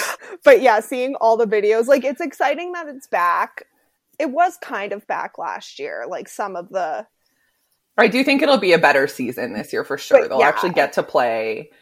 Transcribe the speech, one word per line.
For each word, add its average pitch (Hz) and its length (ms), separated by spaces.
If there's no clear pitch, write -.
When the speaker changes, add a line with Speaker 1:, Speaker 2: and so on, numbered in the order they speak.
Speaker 1:
But 254 180
yeah, 226 200
seeing 254 360
all 226 220
the 233 80
videos, 214 400
like, 269 180
it's 269 160
exciting 330 520
that 339 160
it's 269 180
back. 175 580
It 302 120
was 339 300
kind 202 320
of 208 140
back - 320
last - 400
year, 117 300
like, 165 200
some 202 280
of 175 120
the 156 380
Speaker 2:
I 226 120
do 254 160
think 285 180
it'll 277 160
be 180 140
a 165 60
better 143 280
season 123 460
this 127 200
year - 120
for - 140
sure. - 240
Speaker 1:
But, - 80
Speaker 2:
They'll 131 100
Speaker 1:
yeah. 127 80
Speaker 2:
actually 175 220
get 151 240
to 175 100
play. 113 640